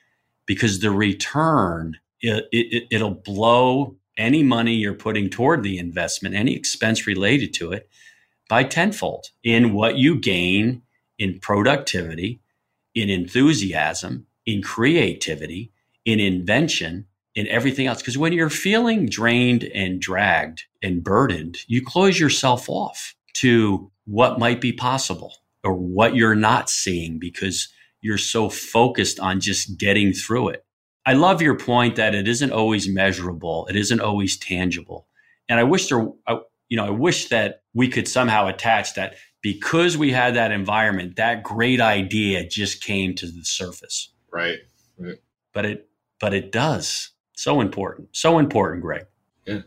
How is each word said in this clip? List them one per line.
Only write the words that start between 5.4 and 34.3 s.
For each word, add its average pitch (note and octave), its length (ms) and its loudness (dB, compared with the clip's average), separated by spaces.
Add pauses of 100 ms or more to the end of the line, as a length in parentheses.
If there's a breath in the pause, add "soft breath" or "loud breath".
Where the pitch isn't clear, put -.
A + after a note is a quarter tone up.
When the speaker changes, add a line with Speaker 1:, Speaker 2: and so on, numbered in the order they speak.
Speaker 1:
the G2 160 -2
investment, F2 560 -6
any A2 220 2
expense - 500 -2
related G#2 480 0
to E2+ 180 -6
it, G#2 160 -10 (600 soft breath)
by A#2+ 160 4
tenfold E3+ 600 -2 (160)
in A#2 320 4
what A2+ 240 0
you D3 200 4
gain G2 640 0 (360)
in F#2+ 220 -4
productivity, G#2 1000 -2 (540)
in G#2 160 0
enthusiasm, F#2 1160 0 (200)
in G2+ 160 -4
creativity, G2 1080 -2 (320)
in A2 160 2
invention, F#2+ 840 0 (280)
in G#2 140 -4
everything B2+ 380 0
else. B2 160 -4
'Cause B2+ 160 -6
when E3 140 0
you're E3 180 0
feeling G#3+ 560 0
drained A#2 580 2
and F#2 360 -4
dragged E2+ 640 0 (180)
and F2+ 200 -2
burdened, F#2 640 0
you A#2+ 160 0
close F3+ 380 2
yourself B2+ 480 2
off, - 460 -6 (200)
to A2+ 560 2 (160)
what A#2 320 2
might A#2+ 220 0
be B2 120 -2
possible B2 640 -4 (280)
or G2 120 -2
what F#2 400 2
you're A2+ 200 4
not G#2+ 360 2
seeing E2 480 -4
because F2 500 -6 (320 soft breath)
you're G#2 180 -2
so A2 300 0
focused - 680 0
on F#2 220 -2
just F#2+ 380 -4
getting G2+ 340 4
through A2 380 -2
it. - 140 -10 (420)
I C3 80 4
love E3+ 280 4
your C#3 160 4
point A#2+ 380 2
that G#2+ 180 0
it G2+ 140 -2
isn't B2 240 0
always A2 360 0
measurable. F2+ 800 -2
It F#2+ 80 -4
isn't G#2+ 240 0
always G2+ 380 -2